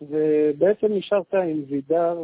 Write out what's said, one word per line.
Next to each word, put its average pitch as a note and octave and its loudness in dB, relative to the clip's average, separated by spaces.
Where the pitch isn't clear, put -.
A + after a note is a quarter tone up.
ובעצם D3+ 2
נשארת G3 -2
עם E3 0
וידר D#3+ -2